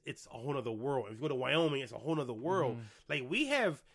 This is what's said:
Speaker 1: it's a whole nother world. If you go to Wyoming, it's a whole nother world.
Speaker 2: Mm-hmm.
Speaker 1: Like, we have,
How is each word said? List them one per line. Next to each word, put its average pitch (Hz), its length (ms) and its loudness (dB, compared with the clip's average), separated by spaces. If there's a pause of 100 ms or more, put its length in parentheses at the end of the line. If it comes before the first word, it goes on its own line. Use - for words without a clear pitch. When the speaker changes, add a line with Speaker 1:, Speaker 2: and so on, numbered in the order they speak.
Speaker 1:
it's - 220 -10
a - 100 -12
whole 131 180 -4
nother 120 180 -2
world. 123 360 0
If 110 80 -10
you 113 40 -12
go 151 80 0
to 143 80 0
Wyoming, 139 460 4
it's 117 100 -10
a 117 60 -8
whole 147 180 0
nother 131 160 0
world. 139 460 2
Speaker 2:
Mm-hmm. 117 40 -8 (260)
Speaker 1:
Like, 139 220 -2
we 262 180 2
have, 233 320 2 (140)